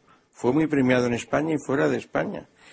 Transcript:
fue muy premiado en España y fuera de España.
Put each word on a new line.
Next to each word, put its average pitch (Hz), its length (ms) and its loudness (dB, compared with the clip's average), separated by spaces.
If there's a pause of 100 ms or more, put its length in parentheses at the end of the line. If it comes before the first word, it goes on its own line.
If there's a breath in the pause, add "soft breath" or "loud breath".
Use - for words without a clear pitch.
(320 soft breath)
fue 120 200 -2
muy 156 160 2
premiado 127 400 2
en 120 60 0
España 143 400 -2
y 147 120 0
fuera 147 220 0
de 131 100 0
España. 156 520 -6 (220 loud breath)